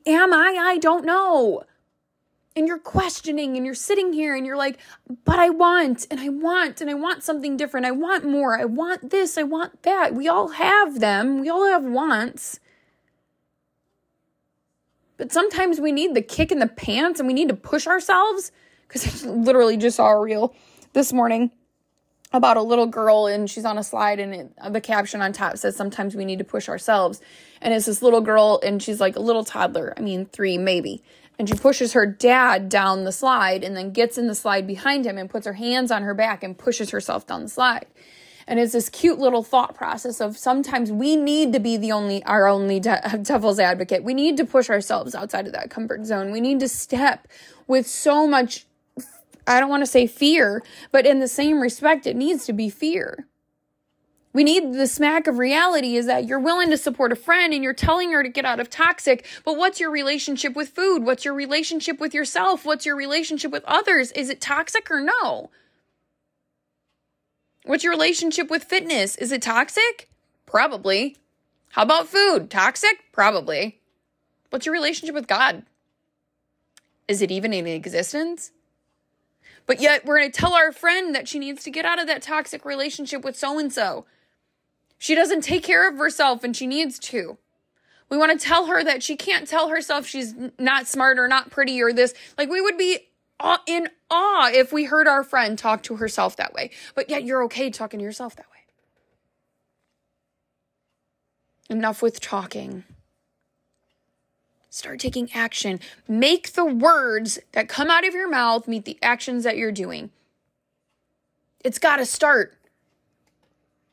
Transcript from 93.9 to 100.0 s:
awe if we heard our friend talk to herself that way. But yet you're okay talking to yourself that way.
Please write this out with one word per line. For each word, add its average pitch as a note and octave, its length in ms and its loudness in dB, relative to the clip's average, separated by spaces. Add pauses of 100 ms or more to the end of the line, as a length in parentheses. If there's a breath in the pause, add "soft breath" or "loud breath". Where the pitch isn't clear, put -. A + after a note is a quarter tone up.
awe E4+ 420 2
if C4 180 4
we D4+ 120 0
heard D4+ 240 2
our C#4 160 4
friend A#3 340 -2
talk A3 260 -2
to A3+ 120 -10
herself G#3 400 -4
that - 180 -6
way. - 160 -8 (240 loud breath)
But - 160 -6
yet C#4+ 140 -4
you're B3+ 220 -2
okay A#3 260 -6
talking A3 260 -12
to G3+ 60 -8
yourself A3 320 -12
that - 160 -20
way. - 80 -20 (3250)